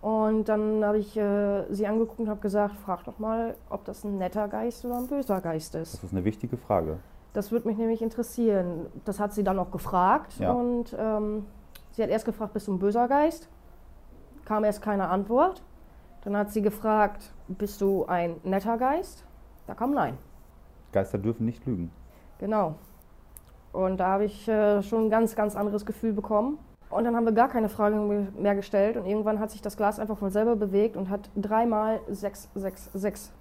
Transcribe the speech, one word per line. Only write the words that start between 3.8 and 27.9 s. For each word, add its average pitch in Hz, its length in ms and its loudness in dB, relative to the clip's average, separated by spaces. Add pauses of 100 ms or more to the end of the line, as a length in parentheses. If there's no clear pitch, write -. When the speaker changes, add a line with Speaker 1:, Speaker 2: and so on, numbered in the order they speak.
Speaker 1:
das - 180 -12
ein 202 160 -4
netter 202 300 -2
Geist 220 360 -4
oder 240 140 -4
ein 254 80 -6
böser 262 340 -2
Geist 160 360 -6
ist." 160 180 -8
Speaker 2:
Das - 80 -10
ist 90 100 -8
eine 90 120 0
wichtige 110 320 -2
Frage. 82 400 0 (380)
Speaker 1:
Das 208 180 -2
würde 233 160 0
mich 214 100 -2
nämlich 226 240 0
interessieren. 208 840 0 (180)
Das 202 160 -4
hat 208 120 -2
sie 202 120 0
dann 190 160 0
auch 180 100 -4
gefragt. 190 680 2
Speaker 2:
Ja. - 100 2
Speaker 1:
Und, 240 480 0
ähm, 214 480 -2 (460)
sie 226 100 -2
hat 202 80 0
erst 220 140 0
gefragt, 214 280 -4
"Bist 202 140 -6
du 202 80 -2
ein 180 60 0
böser 208 260 2
Geist?" 294 420 2 (960)
Kam 214 200 0
erst 208 180 2
keine 196 260 0
Antwort. 226 540 2 (600)
Dann 202 120 -2
hat 208 140 0
sie 214 120 0
gefragt, 208 720 0 (140)
"Bist 202 340 -6
du 196 260 2
ein 170 360 0
netter 196 360 0
Geist?" 277 460 -2 (440)
Da - 60 -10
kam 269 200 -2
Nein. 147 240 0 (720)
Speaker 2:
Geister 98 280 0
dürfen 110 280 0
nicht 117 180 -4
lügen. 87 280 -4 (460)
Speaker 1:
Genau. 196 360 0 (1000)
Und 185 280 0
da 185 80 2
habe 196 160 4
ich, 208 240 -4
äh, 208 340 4
schon 220 240 0
ein 214 40 4
ganz, 220 260 4
ganz 208 180 0
anderes 208 320 -2
Gefühl 226 260 -2
bekommen. 220 460 0 (320)
Und 214 140 2
dann 233 120 2
haben 233 80 2
wir 226 80 4
gar 233 160 6
keine 226 220 2
Fragen 214 360 2